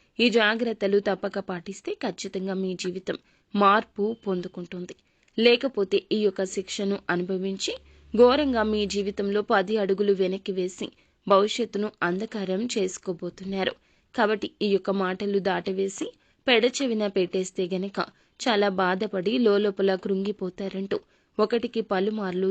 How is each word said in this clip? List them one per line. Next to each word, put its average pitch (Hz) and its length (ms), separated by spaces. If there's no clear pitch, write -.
ఈ 233 120
జాగ్రత్తలు 214 680
తప్పక 196 300
పాటిస్తే 190 520
ఖచ్చితంగా 190 580
మీ 185 80
జీవితం 185 320
మార్పు 202 500
పొందుకుంటుంది. 180 680
లేకపోతే 233 600
ఈ - 100
యొక్క 190 180
శిక్షను 196 540
అనుభవించి 185 580
ఘోరంగా 247 480
మీ 214 100
జీవితంలో 202 460
పది 196 300
అడుగులు 196 380
వెనక్కి 190 380
వేసి 180 280
భవిష్యత్తును 208 600
అంధకారం 190 600
చేసుకోబోతున్నారు. 185 1000
కాబట్టి 214 340
ఈ 208 120
యొక్క 190 160
మాటలు 196 480
దాటవేసి 190 680
పెడచెవిన 240 580
పెట్టేస్తే 185 480
గనక 196 240
చాలా 208 240
బాధపడి 190 500
లోలోపల 202 480
కృంగిపోతారంటూ 196 960
ఒకటికి 226 420
పలుమార్లు 190 580